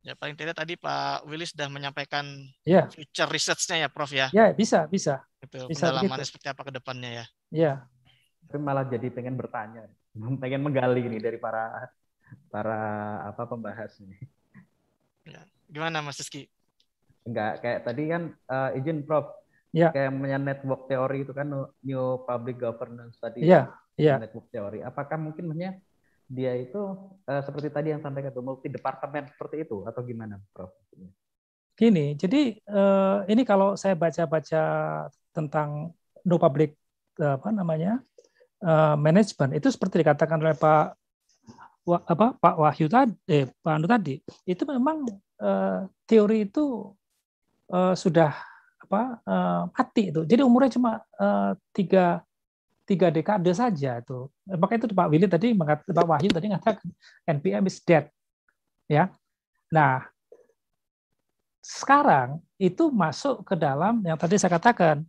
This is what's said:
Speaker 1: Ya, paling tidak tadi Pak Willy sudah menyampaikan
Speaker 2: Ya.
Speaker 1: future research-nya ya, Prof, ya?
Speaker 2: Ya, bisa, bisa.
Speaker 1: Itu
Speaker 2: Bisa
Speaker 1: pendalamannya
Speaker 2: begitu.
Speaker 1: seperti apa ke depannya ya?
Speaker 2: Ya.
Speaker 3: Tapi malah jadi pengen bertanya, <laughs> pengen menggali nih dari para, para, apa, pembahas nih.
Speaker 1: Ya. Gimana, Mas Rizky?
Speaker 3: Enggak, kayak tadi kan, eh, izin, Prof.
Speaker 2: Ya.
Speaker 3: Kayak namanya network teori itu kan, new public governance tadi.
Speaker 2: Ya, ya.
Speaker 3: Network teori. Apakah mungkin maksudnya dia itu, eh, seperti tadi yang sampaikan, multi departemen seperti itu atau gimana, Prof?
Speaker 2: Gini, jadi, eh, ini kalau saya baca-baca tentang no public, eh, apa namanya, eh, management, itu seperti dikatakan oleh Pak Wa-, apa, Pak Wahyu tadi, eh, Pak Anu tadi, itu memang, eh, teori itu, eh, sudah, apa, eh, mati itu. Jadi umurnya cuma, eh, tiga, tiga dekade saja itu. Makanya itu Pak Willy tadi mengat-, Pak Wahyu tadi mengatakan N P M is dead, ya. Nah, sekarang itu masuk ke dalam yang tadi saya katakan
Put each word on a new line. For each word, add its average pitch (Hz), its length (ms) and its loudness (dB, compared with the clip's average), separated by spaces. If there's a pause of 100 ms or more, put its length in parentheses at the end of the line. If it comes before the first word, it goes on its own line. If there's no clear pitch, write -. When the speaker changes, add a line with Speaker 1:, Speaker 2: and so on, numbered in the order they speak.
Speaker 1:
Ya, 131 80 -16
paling 147 240 -12
tidak 160 160 -8
tadi 156 160 -8
Pak 143 560 -6
Willy 156 160 -10
sudah 151 240 -10
menyampaikan 143 560 -8 (400)
Speaker 2:
Ya. 160 240 6
Speaker 1:
future 156 400 -6
research-nya 156 560 -2
ya, 139 80 -2
Prof, 147 160 -8
ya? 135 240 -2
Speaker 2:
Ya, 196 240 6
bisa, 190 320 2
bisa. 160 320 -4 (160)
Speaker 1:
Itu 131 320 -16
Speaker 2:
Bisa 160 240 -2
Speaker 1:
pendalamannya 131 320 -2
Speaker 2:
begitu. 127 80 -10
Speaker 1:
seperti - 160 -14
apa 139 160 -12
ke 135 80 -14
depannya 123 400 -12
ya? 117 120 -12 (280)
Speaker 2:
Ya. 156 200 0 (760)
Speaker 3:
Tapi - 80 -12
malah 135 320 -4
jadi 117 240 -6
pengen 127 240 -10
bertanya, 117 480 -12 (320)
<laughs> 123 240 -8
pengen 135 240 -4
menggali 127 480 0
nih 110 80 -6
dari 113 160 -6
para, 113 560 -8 (560)
para, 107 320 -6 (480)
apa, 120 160 -10
pembahas 110 560 -12
nih. 95 160 -20 (1120)
Speaker 1:
Ya. 151 160 -20 (240)
Gimana, 160 320 -4
Mas 143 160 -10
Rizky? 143 320 -14 (800)
Speaker 3:
Enggak, 110 320 -6
kayak 120 240 -4
tadi 131 240 -6
kan, 165 240 -6
eh, 131 480 -6
izin, 147 240 -4
Prof. 147 240 0 (480)
Speaker 2:
Ya. 160 160 4
Speaker 3:
Kayak 135 240 -2
namanya 135 240 -4
network 139 480 -4
teori 135 400 -2
itu 135 80 -12
kan, 143 160 -6 (320)
new 127 400 -4
public 120 320 -6
governance 120 640 -10
tadi. 120 240 -6
Speaker 2:
Ya, 160 320 6 (240)
ya. 151 160 6
Speaker 3:
Network 110 320 -10
teori. 101 320 -8
Apakah 139 400 -8
mungkin 156 320 -10
maksudnya 185 240 -10 (520)
dia 127 320 -6
itu, 196 320 -8 (320)
eh, 139 160 -4
seperti 143 320 -8
tadi 151 160 -4
yang 151 160 -6
sampaikan, 139 240 -8 (160)
multi 131 240 -10
departemen 139 640 -8
seperti 151 320 -10
itu 104 240 -10
atau 123 160 -10
gimana, 113 320 -12 (160)
Prof? 92 160 -16 (1040)
Speaker 2:
Gini, 165 480 2
jadi, 240 320 2
eh, 196 640 2 (140)
ini 254 160 2
kalau 196 320 4
saya 196 160 0
baca-baca 160 680 0 (680)
tentang 151 640 -4 (320)
no 170 80 4
public, 151 400 4 (400)
eh, 147 160 0
apa 139 160 -4
namanya, 190 560 -2 (560)
eh, 156 400 4
management, 156 560 2
itu 247 160 2
seperti 185 320 0
dikatakan 156 320 2
oleh 156 160 2
Pak 156 480 2 (880)
Wa-, 175 160 0
apa, 208 320 2
Pak 180 240 4
Wahyu 151 320 2
tadi, 240 320 4
eh, 143 240 2
Pak - 240 -4
Anu 156 160 0
tadi, 170 320 0 (240)
itu 185 240 -4
memang, 285 400 -2 (320)
eh, 190 480 -2 (160)
teori 214 400 4
itu, 233 480 -4 (800)
eh, 185 240 2
sudah, 156 400 4 (480)
apa, 233 400 -2
eh, 180 380 0 (100)
mati 208 400 0
itu. 160 160 -2
Jadi 247 160 6
umurnya 247 320 6
cuma, 233 240 0 (160)
eh, 202 400 0 (160)
tiga, 175 480 2 (640)
tiga 175 280 4
dekade 175 400 2
saja 147 480 -2
itu. 127 320 -12 (160)
Makanya 202 400 -2
itu 202 80 -2
Pak 175 160 2
Willy 175 160 4
tadi 180 240 2
mengat-, 151 320 0
Pak 170 240 2
Wahyu 165 240 2
tadi 175 160 -2
mengatakan 202 400 -2 (400)
N 156 120 2
P 190 120 -2
M 196 160 0
is - 160 -8
dead, 151 240 4 (800)
ya. 160 240 2 (560)
Nah, 139 400 2 (1500)
sekarang 165 800 2 (160)
itu 190 320 2
masuk 220 560 -2
ke 190 160 -2
dalam 165 480 2
yang 160 80 0
tadi 180 240 2
saya 175 160 2
katakan 165 520 4